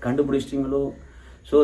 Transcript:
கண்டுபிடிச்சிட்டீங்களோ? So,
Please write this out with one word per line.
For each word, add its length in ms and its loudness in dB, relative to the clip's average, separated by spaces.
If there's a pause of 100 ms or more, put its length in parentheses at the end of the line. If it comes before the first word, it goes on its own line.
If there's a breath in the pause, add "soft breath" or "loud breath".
கண்டுபிடிச்சிட்டீங்களோ? 800 -2 (640 soft breath)
So, 180 2